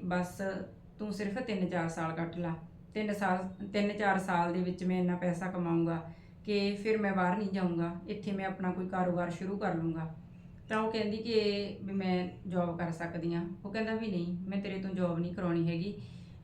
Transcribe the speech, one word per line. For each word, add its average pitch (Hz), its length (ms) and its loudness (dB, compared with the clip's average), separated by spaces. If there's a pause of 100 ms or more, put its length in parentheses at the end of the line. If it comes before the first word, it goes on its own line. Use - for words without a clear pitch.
ਬਸ 180 360 0 (580)
ਤੂੰ 214 140 -4
ਸਿਰਫ 202 260 -2
ਤਿੰਨ 196 280 0
ਚਾਰ 165 220 0
ਸਾਲ 165 220 -2
ਕੱਟ 165 260 -2
ਲਾ, 170 180 -2 (380)
ਤਿੰਨ 214 200 0
ਸਾਲ, 190 540 0
ਤਿੰਨ 208 300 2
ਚਾਰ 196 220 4
ਸਾਲ 175 340 2
ਦੇ 180 60 2
ਵਿੱਚ 180 240 0
ਮੈਂ 180 160 4
ਇੰਨਾ 180 160 4
ਪੈਸਾ 180 360 0
ਕਮਾਊਂਗਾ 165 640 2 (320)
ਕਿ 202 380 2
ਫਿਰ 220 140 4
ਮੈਂ 202 160 2
ਬਾਹਰ 180 240 4
ਨਹੀਂ 196 120 0
ਜਾਊਂਗਾ, 170 460 2 (120)
ਇੱਥੇ 208 240 -4
ਮੈਂ 196 140 0
ਆਪਣਾ 190 260 0
ਕੋਈ 180 160 -2
ਕਾਰੋਬਾਰ 175 420 2
ਸ਼ੁਰੂ 196 280 -4
ਕਰ 190 180 0
ਲੂੰਗਾ। 160 400 -2 (540)
ਤਾਂ 220 120 2
ਉਹ 220 100 2
ਕਹਿੰਦੀ 220 260 0
ਕਿ 208 640 2
ਵੀ 196 100 -4
ਮੈਂ 180 360 2 (200)
ਜੌਬ 175 280 2
ਕਰ 170 140 -2
ਸਕਦੀ 170 420 -2
ਹਾਂ। 170 120 0 (200)
ਉਹ 202 60 -6
ਕਹਿੰਦਾ 220 220 -2
ਵੀ 226 140 -2
ਨਹੀਂ 175 300 -2 (120)
ਮੈਂ 196 120 -2
ਤੇਰੇ 190 200 -4
ਤੋਂ 190 80 -4
ਜੌਬ 175 300 0
ਨਹੀਂ 175 140 -2
ਕਰਾਉਣੀ 170 340 2
ਹੈਗੀ। 170 260 0 (500)